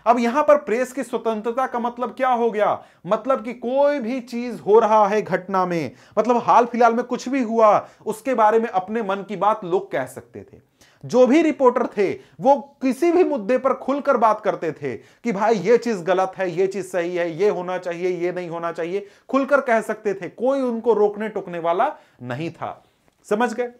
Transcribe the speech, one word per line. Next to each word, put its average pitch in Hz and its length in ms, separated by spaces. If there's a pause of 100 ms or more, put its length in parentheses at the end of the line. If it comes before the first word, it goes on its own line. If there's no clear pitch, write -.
अब 240 120
यहां 240 240
पर 294 140
प्रेस 247 360
की 277 100
स्वतंत्रता 226 640
का 247 120
मतलब 240 360
क्या 262 140
हो 233 220
गया? 208 340 (220)
मतलब 220 380
कि 240 80
कोई 269 480
भी 240 200
चीज 233 460
हो 214 120
रहा 214 280
है 208 160
घटना 180 440
में, 165 260 (260)
मतलब 240 180
हाल 220 280
फिलहाल 233 300
में 233 100
कुछ 240 240
भी 262 140
हुआ, 220 460 (180)
उसके 220 280
बारे 220 240
में 226 100
अपने 202 340
मन 196 140
की 196 200
बात 208 280
लोग 185 280
कह 135 140
सकते - 340
थे। - 360 (280)
जो 233 220
भी 294 160
रिपोर्टर 254 440
थे 185 320 (220)
वो 247 420
किसी 269 300
भी 349 120
मुद्दे 254 340
पर 254 160
खुलकर 277 420
बात 220 240
करते 170 320
थे 131 240
कि - 360
भाई 214 220
ये 214 240
चीज 226 240
गलत 185 340
है, 185 140
ये 175 160
चीज 190 260
सही 175 240
है, 170 200
ये 202 120
होना 180 300
चाहिए, 180 300
ये 175 240
नहीं 175 160
होना 170 240
चाहिए, 175 340 (220)
खुलकर 269 320
कह 226 200
सकते 208 340
थे, 185 140
कोई 262 320
उनको 233 320
रोकने 208 360
टोकने 190 300
वाला 175 380 (260)
नहीं 127 280
था। - 340 (460)
समझ 240 220
गए? 240 160 (120)